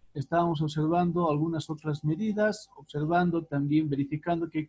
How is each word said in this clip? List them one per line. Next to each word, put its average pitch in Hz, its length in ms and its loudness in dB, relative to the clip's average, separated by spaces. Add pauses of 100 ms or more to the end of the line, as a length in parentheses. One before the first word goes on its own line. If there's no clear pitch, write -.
(140)
estábamos 165 480 0
observando 165 680 2
algunas 156 400 -2
otras 156 340 -6
medidas, 208 720 0
observando 165 680 0
también, 147 460 0
verificando 156 600 -2
que 156 200 -6